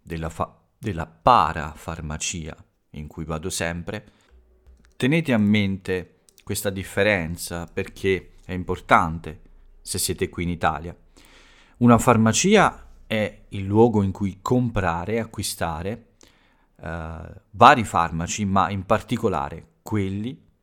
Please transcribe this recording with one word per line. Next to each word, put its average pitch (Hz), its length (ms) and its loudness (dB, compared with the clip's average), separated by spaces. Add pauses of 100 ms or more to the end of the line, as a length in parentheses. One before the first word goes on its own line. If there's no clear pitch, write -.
della 80 260 -8
fa-, - 300 -8 (180)
della 82 300 -6
parafarmacia 80 1500 -2 (340)
in 76 160 -14
cui 80 180 -12
vado 80 260 -6
sempre, 85 640 -8 (840)
tenete 147 360 0
a 113 60 4
mente 98 840 0 (220)
questa 104 280 -4
differenza 87 960 -2
perché - 680 -4 (120)
è 92 80 -10
importante 87 880 0 (420)
se - 160 -8
siete 90 300 -4
qui - 160 -6
in 85 60 -2
Italia. 82 460 -4 (840)
Una 120 200 8
farmacia 120 880 4 (200)
è 107 440 -4
il 98 140 -8
luogo 107 380 4
in 98 80 0
cui 92 300 -6
comprare 107 760 -2
e 117 60 0
acquistare, 98 960 -8 (680)
eh, 82 680 -12
vari 120 340 8
farmaci, 85 600 0
ma 95 260 2
in 98 140 -6
particolare 92 1000 -2
quelli 104 600 -6 (200)